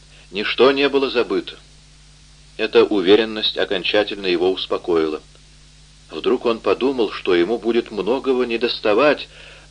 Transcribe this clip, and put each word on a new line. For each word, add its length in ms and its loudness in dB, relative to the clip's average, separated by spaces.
Ничто 420 2
не 160 0
было 220 0
забыто. 460 -2
Эта 280 4
уверенность 760 2
окончательно 680 -2
его 260 2
успокоила. 680 -2
Вдруг 340 -2
он 160 -2
подумал, 500 0
что 240 -2
ему 240 2
будет 320 -2
многого 540 -2
недоставать 840 0